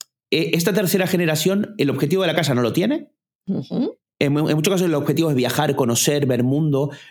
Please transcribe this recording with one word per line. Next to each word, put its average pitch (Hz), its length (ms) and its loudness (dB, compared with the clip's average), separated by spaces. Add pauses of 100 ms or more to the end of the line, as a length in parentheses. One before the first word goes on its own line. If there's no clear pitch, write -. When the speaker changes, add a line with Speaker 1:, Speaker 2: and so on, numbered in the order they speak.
(320)
Speaker 1:
eh, 165 220 -2
esta 170 200 2
tercera 180 320 0
generación, 180 760 0
el 139 100 2
objetivo 147 320 0
de 180 60 0
la 156 80 0
casa 156 180 0
no 123 80 2
lo 113 100 0
tiene. 262 380 -2 (380)
Speaker 2:
Ujú. 196 500 -4 (220)
Speaker 1:
En 143 140 2
mu-, 151 160 0
en 151 60 0
muchos 160 180 0
casos 180 140 0
el 165 80 0
objetivo 147 360 0
es 139 40 0
viajar, 135 400 0
conocer, 139 520 0
ver 123 160 0
mundo, 139 480 0 (200)